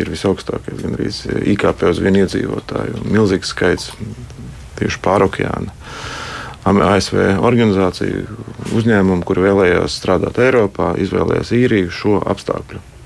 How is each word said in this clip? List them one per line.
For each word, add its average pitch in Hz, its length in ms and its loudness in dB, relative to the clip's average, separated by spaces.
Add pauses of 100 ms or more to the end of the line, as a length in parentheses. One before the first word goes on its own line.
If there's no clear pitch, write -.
ir 87 80 -6
visaugstākais, - 720 -4
gandrīz, - 420 -6
I - 320 0
K 92 160 2
P 95 160 0
uz 85 80 0
vienu 95 240 4
iedzīvotāju, - 800 -4
un - 100 -4
milzīgs 101 400 2
skaits - 400 0 (880)
tieši - 240 -4
pār 98 240 4
okeāna. - 480 -4 (960)
Am-, 98 160 6
A 92 160 4
S - 100 -4
V 98 140 2 (180)
organizāciju 98 840 2 (520)
uzņēmumu, 98 480 4
kuri 95 220 2
vēlējās 90 500 4
strādāt - 400 0
Eiropā, 107 540 2 (100)
izvēlējās 82 560 0
Īriju 107 320 2
šo 104 320 0
apstākļu - 600 -6 (240)